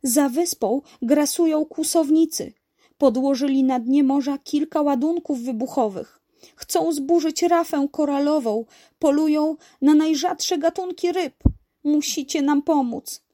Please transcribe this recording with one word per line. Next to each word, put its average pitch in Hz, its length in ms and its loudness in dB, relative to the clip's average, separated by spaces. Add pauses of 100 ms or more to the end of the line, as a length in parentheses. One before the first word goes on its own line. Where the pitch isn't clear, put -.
Za 277 260 0
wyspą 262 520 -2 (220)
grasują 294 600 0
kłusownicy. 320 880 0 (460)
Podłożyli 269 680 2
na 262 160 0
dnie 269 240 2
morza 277 340 0
kilka 302 440 -4
ładunków 285 600 -2
wybuchowych. 233 800 -4 (360)
Chcą 330 360 -2
zburzyć 311 500 0
rafę 339 500 0
koralową, 285 720 -2 (340)
polują 302 580 2 (240)
na 294 140 6
najrzadsze 311 640 0
gatunki 349 540 -2
ryb. 339 220 -4 (500)
Musicie 294 580 -2
nam 285 200 2
pomóc 277 600 -2 (120)